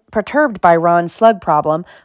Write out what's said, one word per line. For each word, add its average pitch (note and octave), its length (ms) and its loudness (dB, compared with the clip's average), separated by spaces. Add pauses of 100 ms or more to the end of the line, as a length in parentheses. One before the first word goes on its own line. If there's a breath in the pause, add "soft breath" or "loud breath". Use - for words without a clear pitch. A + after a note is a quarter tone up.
(120)
perturbed A#3 500 -2
by E3+ 160 4
Ron's E3+ 340 0
slug A3+ 300 2
problem, D#3 420 -2 (220 soft breath)